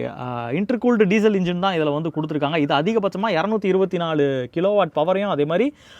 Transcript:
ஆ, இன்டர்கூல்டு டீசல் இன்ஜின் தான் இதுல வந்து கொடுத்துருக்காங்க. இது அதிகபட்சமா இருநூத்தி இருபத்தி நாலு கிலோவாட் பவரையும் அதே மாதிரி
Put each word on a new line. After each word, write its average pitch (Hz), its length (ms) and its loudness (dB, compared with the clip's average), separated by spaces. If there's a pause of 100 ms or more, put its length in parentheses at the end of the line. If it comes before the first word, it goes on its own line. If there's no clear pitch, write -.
ஆ, 120 420 -6
இன்டர்கூல்டு 208 580 2
டீசல் 208 280 2
இன்ஜின் 180 240 0
தான் 185 180 -2
இதுல 151 160 0
வந்து 156 220 -4
கொடுத்துருக்காங்க. 151 420 -2
இது 151 180 0
அதிகபட்சமா 190 520 0
இருநூத்தி 202 380 -2
இருபத்தி 185 320 2
நாலு 143 580 -2
கிலோவாட் 185 400 2
பவரையும் 185 340 0
அதே 147 160 0
மாதிரி 190 300 0 (260)